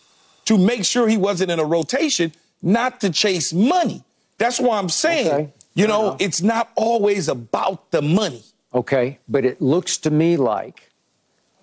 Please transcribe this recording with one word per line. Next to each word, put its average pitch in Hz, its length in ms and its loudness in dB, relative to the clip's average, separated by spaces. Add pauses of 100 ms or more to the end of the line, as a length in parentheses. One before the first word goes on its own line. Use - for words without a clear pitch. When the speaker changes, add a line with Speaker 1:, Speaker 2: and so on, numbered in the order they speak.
(460)
Speaker 1:
to 220 120 2
make 214 260 2
sure 240 240 0
he 220 100 2
wasn't 185 320 0
in 170 100 -2
a 156 60 2
rotation, 170 680 -2 (280)
not 233 400 0
to 196 80 0
chase 175 440 -2
money. 233 500 0 (340)
That's 233 220 0
why 240 180 2
I'm 185 120 -2
saying, 311 420 0
Speaker 2:
Okay. 147 180 -2 (240)
Speaker 1:
you 196 120 2
Speaker 2:
Fair - 20 2
Speaker 1:
know, 214 200 2
Speaker 2:
enough. 143 140 -4
Speaker 1:
it's 185 200 -2
not 226 340 0
always 208 540 0
about 156 640 -4
the 156 100 2
money. 151 420 0 (320)
Speaker 2:
Okay, 127 440 0 (100)
but 127 160 0
it - 160 -2
looks 160 380 0
to 160 120 -2
me 165 240 2
like, 110 560 -4 (720)